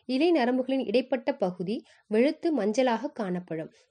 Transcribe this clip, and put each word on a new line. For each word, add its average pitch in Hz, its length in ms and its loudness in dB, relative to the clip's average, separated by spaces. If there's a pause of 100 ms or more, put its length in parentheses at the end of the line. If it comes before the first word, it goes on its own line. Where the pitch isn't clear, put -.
இலை 277 260 2
நரம்புகளின் 254 540 0
இடைப்பட்ட 254 500 0
பகுதி 190 500 -4 (220)
வெளுத்து 285 500 2
மஞ்சளாக 226 560 0
காணப்படும். 180 580 -6 (180)